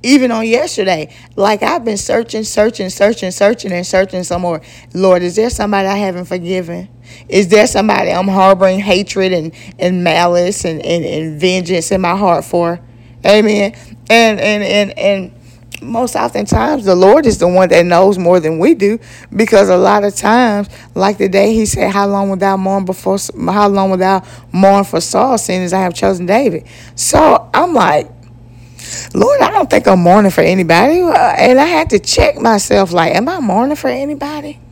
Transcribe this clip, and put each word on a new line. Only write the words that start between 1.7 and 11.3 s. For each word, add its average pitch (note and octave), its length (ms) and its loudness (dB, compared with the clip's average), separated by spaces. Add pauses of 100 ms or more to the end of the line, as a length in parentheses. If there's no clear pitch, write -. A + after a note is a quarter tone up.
been A3 140 -4
searching, A3 460 -4
searching, G#3 480 -2
searching, G3+ 400 -2
searching, G#3 400 -2
and F3 160 -6
searching F#3+ 360 -2
some F3 200 -6
more. E3 180 -4 (320)
"Lord, F3+ 300 2
is F3 140 -4
there A3+ 120 0
somebody G#3 380 -2
I G3+ 100 -2
haven't F#3 280 -6
forgiven? F3+ 640 -8 (380)
Is F#3+ 200 2
there G#3 180 4
somebody G3 460 -2
I'm F#3 160 -2
harboring F#3+ 520 4
hatred F#3+ 540 -2
and, E3 200 -4 (260)
and F3+ 240 -2
malice F3 600 0
and, E3 220 -6
and, E3+ 180 -4
and D#3 380 -8